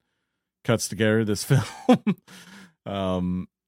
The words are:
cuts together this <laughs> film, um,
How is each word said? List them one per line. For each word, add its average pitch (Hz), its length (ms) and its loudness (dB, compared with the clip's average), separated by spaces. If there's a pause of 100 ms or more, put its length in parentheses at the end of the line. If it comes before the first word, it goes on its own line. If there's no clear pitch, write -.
(640)
cuts 113 240 0
together 110 360 2
this 104 200 -4
<laughs> - 0 -
film, - 720 0 (680)
um, 92 640 -4 (220)